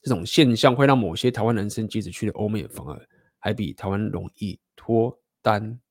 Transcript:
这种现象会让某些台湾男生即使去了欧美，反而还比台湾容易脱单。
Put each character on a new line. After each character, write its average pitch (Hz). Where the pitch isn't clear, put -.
这 -
种 98
现 120
象 127
会 139
让 135
某 95
些 123
台 113
湾 117
男 104
生 110
即 110
使 92
去 -
了 -
欧 107
美， 107
反 -
而 -
还 101
比 95
台 -
湾 98
容 87
易 101
脱 113
单。 110